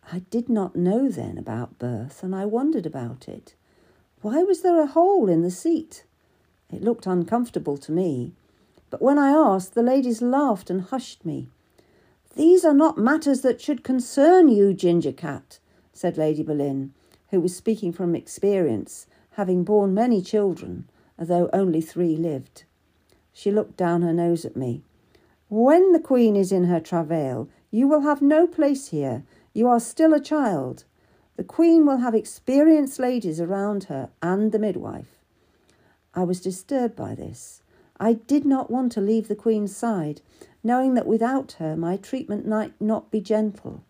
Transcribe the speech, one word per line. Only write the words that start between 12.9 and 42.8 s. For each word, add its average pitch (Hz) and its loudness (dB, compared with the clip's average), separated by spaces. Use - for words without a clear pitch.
matters 269 2
that 240 0
should 285 -6
concern 285 4
you, 202 6
Ginger 170 0
Cat," - -12
said 170 -6
Lady 156 0
Boleyn, 143 -4
who 185 2
was 180 -2
speaking 214 -4
from 170 -2
experience, 180 -2
having 185 -2
borne 202 2
many 220 2
children, 185 -4
although 175 -2
only 180 0
three 165 -2
lived. 156 -8
She - -4
looked 214 -2
down 175 0
her 165 0
nose 170 0
at - -12
me. 123 -6
"When 302 4
the 311 4
Queen 240 2
is 190 0
in 180 2
her 175 0
travail, 151 -4
you 240 2
will 302 4
have 285 0
no 311 4
place 294 -2
here. 139 -6
You 233 2
are 240 4
still 320 2
a 294 2
child. 202 -4
The - -8
Queen 330 4
will 269 2
have 240 -2
experienced 277 2
ladies 226 -2
around 196 -4
her 135 -10
and 196 0
the 220 0
midwife." - -8
I 185 -2
was 180 -4
disturbed 233 -4
by - -10
this. - -16
I 226 2
did 285 -2
not 262 0
want 247 -2
to 208 -4
leave 220 0
the 208 -4
Queen's 208 -2
side, 175 -4
knowing 254 0
that - 0
without 240 -2
her 156 -6
my 170 -4
treatment 208 -8
might 214 -4